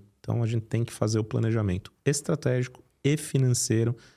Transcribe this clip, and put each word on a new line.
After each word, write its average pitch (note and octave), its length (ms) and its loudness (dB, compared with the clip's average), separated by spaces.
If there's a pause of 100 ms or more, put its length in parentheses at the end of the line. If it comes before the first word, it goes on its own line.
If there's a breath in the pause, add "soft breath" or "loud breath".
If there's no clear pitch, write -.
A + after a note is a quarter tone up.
(200)
Então, A2+ 240 -2
a A2+ 40 0
gente A2+ 200 -2
tem A2+ 180 0
que - 80 -8
fazer A2 260 0
o G#2+ 60 2
planejamento A2 680 0 (140)
estratégico C#3 760 -2 (220)
e D3 140 2
financeiro, A#2+ 800 2 (200 loud breath)